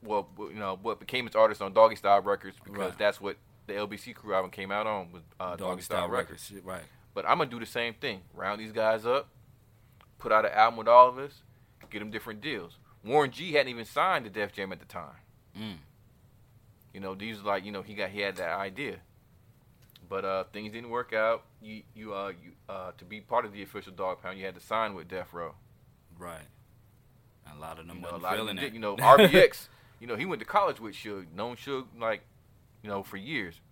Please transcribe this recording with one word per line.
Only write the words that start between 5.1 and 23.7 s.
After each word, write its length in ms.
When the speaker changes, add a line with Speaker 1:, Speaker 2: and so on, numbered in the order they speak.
Speaker 1:
with, 100
uh, 120
Speaker 2:
Doggy 100
Speaker 1:
Doggy 220
Speaker 2:
Style 160
Speaker 1:
Style 100
Speaker 2:
Records, 420
Speaker 1:
Records. 140
Speaker 2:
right. 180
Speaker 1:
But 160
I'ma 160
do 140
the 80
same 260
thing. 280
Round 260
these 120
guys 340
up, 240
put 140
out 140
an 60
album 260
with 100
all 200
of 120
us, 240
get 120
'em 100
different 300
deals." 360
Warren 280
G 220
hadn't 160
even 160
signed 400
to 60
Def 200
Jam 220
at 60
the 60
time. 300
Speaker 2:
Mm. 200
Speaker 1:
You 60
know, 160
these, 260
like, 220
you 80
know, 100
he 140
got, 140
he 120
had 140
that 240
idea. 400
But, 180
uh, 200
things 260
didn't 200
work 220
out. 300
You, 220
you, 180
uh, 160
you, 80
uh, 280
to 80
be 160
part 240
of 80
the 100
official 300